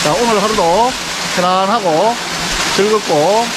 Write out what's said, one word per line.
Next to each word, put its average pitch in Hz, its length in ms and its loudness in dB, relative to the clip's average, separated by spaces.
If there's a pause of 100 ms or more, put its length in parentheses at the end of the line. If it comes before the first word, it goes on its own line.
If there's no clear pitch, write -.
자, 151 80 2
오늘 214 300 2
하루도 214 500 2 (440)
편안하고 190 760 0 (640)
즐겁고 208 680 2 (100)